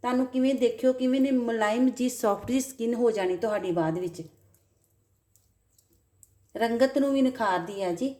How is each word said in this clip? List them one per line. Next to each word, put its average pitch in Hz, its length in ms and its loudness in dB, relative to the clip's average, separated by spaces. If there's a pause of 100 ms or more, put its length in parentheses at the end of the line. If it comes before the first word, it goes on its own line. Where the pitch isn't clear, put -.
ਤੁਹਾਨੂੰ 254 240 0
ਕਿਵੇਂ 262 280 0
ਦੇਖਿਓ, 240 380 2
ਕਿਵੇਂ 254 280 0
ਨੇ 269 100 4
ਮੁਲਾਇਮ 233 600 2
ਜੀ, 247 180 -2
ਸੌਫਟ 214 420 -2
ਜੀ 262 100 2
ਸਕਿਨ 233 340 -4
ਹੋ 233 160 2
ਜਾਣੀ 185 260 -2
ਤੁਹਾਡੀ 202 360 -2
ਬਾਅਦ 165 260 0
ਵਿੱਚ। 175 240 -8 (2250)
ਰੰਗਤ 233 440 2
ਨੂੰ 277 140 2
ਵੀ 269 100 2
ਨਿਖਾਰਦੀ 196 600 0
ਹੈ 180 100 -2
ਜੀ 262 280 -4